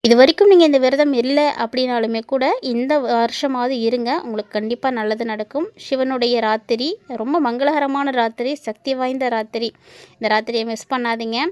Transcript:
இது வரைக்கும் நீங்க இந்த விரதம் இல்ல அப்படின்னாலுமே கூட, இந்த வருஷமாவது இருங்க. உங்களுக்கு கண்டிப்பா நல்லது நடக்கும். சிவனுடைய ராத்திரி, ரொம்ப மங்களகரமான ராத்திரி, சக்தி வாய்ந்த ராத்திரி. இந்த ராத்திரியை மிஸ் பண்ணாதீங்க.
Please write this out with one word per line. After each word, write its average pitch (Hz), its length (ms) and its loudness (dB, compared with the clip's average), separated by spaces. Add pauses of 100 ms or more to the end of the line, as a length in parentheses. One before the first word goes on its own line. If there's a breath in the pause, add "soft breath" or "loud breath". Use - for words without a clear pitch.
இது 233 100 6
வரைக்கும் 285 320 6
நீங்க 370 160 8
இந்த 294 140 4
விரதம் 277 360 2
இல்ல 277 440 2
அப்படின்னாலுமே 233 680 -2
கூட, 269 360 0
இந்த 262 380 -2
வருஷமாவது 240 680 -2
இருங்க. 240 540 -2
உங்களுக்கு 214 280 -8
கண்டிப்பா 220 400 -4
நல்லது 220 340 -4
நடக்கும். 226 500 -6
சிவனுடைய 262 640 -2
ராத்திரி, 226 580 -2 (100)
ரொம்ப 269 340 -2
மங்களகரமான 277 680 0
ராத்திரி, 240 440 -2
சக்தி 262 400 -6
வாய்ந்த 254 340 -4
ராத்திரி. 226 420 -4 (480 loud breath)
இந்த 214 160 0
ராத்திரியை 226 300 -2
மிஸ் 226 280 -8
பண்ணாதீங்க. 233 440 -4 (140)